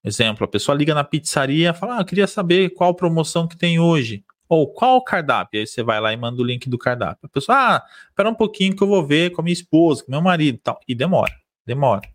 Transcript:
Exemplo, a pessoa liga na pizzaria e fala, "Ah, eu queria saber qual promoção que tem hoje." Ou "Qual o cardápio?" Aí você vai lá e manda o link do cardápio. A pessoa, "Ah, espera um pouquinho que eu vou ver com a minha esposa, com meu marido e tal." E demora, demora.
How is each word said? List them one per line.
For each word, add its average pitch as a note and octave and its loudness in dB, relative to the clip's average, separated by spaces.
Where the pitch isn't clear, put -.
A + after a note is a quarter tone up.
Exemplo, G#2+ -2
a - -12
pessoa C#3+ -2
liga D3 0
na D3 0
pizzaria D3+ 0
e - -4
fala, A3+ -6
"Ah, G3+ -2
eu F3+ 0
queria G3 0
saber F3+ 0
qual F3+ 0
promoção E3 -2
que - -12
tem E3+ 0
hoje." C#3 2
Ou D#3 2
"Qual B3+ 2
o B3+ 2
cardápio?" B2 -2
Aí G#2+ -4
você - -6
vai A2+ 0
lá A2 0
e A2+ -6
manda A#2+ -6
o B2 2
link B2 -6
do B2 -4
cardápio. A#2+ -4
A - -20
pessoa, A3 0
"Ah, A3 2
espera G3+ 0
um A3+ -2
pouquinho G#3 0
que G3 -2
eu G3 4
vou F#3+ 2
ver E3 2
com E3+ -8
a - -6
minha F3 -2
esposa, E3 2
com B2+ -12
meu D3 -4
marido D#3+ 2
e - -18
tal." - -6
E B2 -4
demora, C3+ 0
demora. A#2+ 0